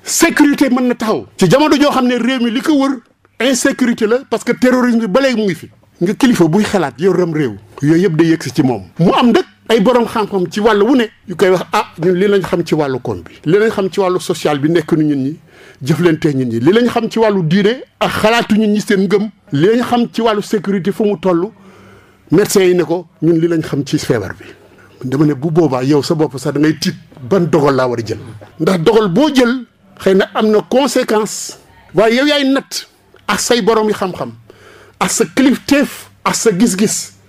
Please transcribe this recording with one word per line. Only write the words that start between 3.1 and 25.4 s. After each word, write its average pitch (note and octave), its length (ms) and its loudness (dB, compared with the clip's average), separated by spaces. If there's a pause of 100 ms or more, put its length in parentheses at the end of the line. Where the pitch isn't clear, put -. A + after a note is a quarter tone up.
insécurité A#3+ 640 0
la, A3+ 120 0 (120)
parce A3 140 -4
que B3 80 -2
terrorisme B3 480 2
bi A3+ 80 -4
ba F#3+ 120 0
léegi C4 160 0
mu G#3+ 80 -2
ngi F#3 100 -2
fi. - 160 -14 (300)
Nga F#3 140 0
kilifa A3+ 340 2
buy G3 160 2
xalaat D#3+ 340 -2
yor F3+ 180 2
ram F3 180 0
réew, C3+ 220 -4 (260)
yooyu D#3+ 220 4
yëpp F3 120 0
day E3 120 4
yegg E3 140 0
si - 80 -6
ci D3+ 120 -2
moom. A#2 220 0 (140)
Mu E3+ 140 4
am C4+ 200 2
nag C#4 120 2 (240)
ay A3+ 120 2
borom A#3+ 260 2
xam-xam G3+ 440 -4
ci G#3+ 100 -6
wàll G#3 220 2
wu B3+ 140 2
ne A#3+ 80 2 (240)
yu F3 80 -10
koy F#3 140 2
wax, F#3 100 2 (120)
"Ah, - 160 -2 (120)
ñun F3+ 140 2
lii F#3+ 140 0
lañ G3+ 140 2
xam F3 220 -4
ci E3+ 100 -2
wàllu C#3 260 -2
koom G#2 220 -6
bi, - 100 -20 (120)
lii D#3 140 2
lañ A3 120 2
xam F#3+ 220 -4
ci - 80 -4
wàllu F#3 180 0
social E3 400 -4
bi, C#3 120 0
nekk E3+ 220 -2
nu D#3 120 2
ñun D3 200 0
ñi, D3 120 -6 (460)
jëflante D#3+ 420 0 (100)
ñun C3 140 -2
ñi, A2+ 120 -4
lii C#3+ 120 4
lañ A#3+ 160 2
xam A#3 220 -2
ci - 80 -4
wàllu G#3 240 2
diine G3+ 400 0 (180)
ak G3 100 0
xalaatu A3+ 460 0
ñun G#3+ 160 2
ñi G#3+ 80 0
seen G3 240 0
ngëm, G3+ 240 0 (240)
lii F3 240 2
lañ B3 80 0
xam A#3 280 0
ci A#3 100 -4
wàllu G#3+ 200 0
sécurité G3 480 -4
fu G3+ 140 -4
mu G#3 160 0
toll." F#3 300 0 (840)
Médecins G3 320 4
yi F3+ 100 4
ne F3 100 2
ko, E3 220 -4 (160)
"Ñun E3 160 2
lii E3 100 2
lañ E3 140 0
xam C#3+ 220 -4
ci D3+ 140 -2
feebar A2+ 360 -2
bi." - 100 -20 (600)
Dama C3+ 220 0
ne D3 80 0
bu C#3 160 -4